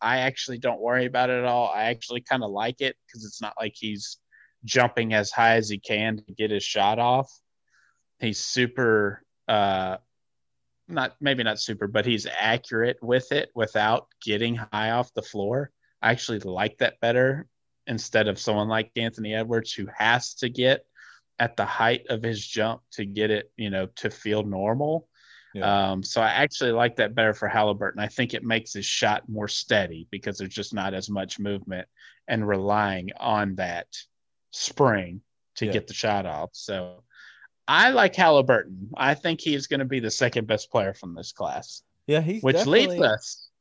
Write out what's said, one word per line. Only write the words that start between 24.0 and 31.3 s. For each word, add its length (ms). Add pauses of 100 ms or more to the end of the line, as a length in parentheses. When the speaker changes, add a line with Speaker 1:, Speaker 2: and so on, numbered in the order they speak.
Speaker 1:
feel 320
normal. 680 (460)
Speaker 2:
Yeah. 380
Speaker 1:
Um, 100
so 180
I 100
actually 420
like 240
that 180
better 200
for 120
Halliburton. 540
I 80
think 260
it 80
makes 300
his 140
shot 420
more 200
steady 640
because 280
there's 160
just 200
not 200
as 140
much 300